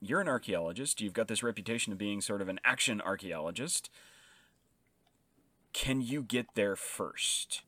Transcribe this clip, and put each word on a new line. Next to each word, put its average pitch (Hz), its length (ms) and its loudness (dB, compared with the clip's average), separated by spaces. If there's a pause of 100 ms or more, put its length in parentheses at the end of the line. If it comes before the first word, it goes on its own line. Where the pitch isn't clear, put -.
you're 123 180 2
an 180 80 2
archaeologist. 104 720 0
You've 101 140 -2
got 113 140 2
this 110 140 0
reputation 113 500 -2
of 95 60 -6
being 104 220 0
sort 101 220 0
of 95 60 -4
an 95 160 -2
action 123 360 4
archaeologist. 90 880 -2 (1800)
Can 135 300 2
you 135 200 0
get 120 320 0
there 101 220 4
first?" - 920 -2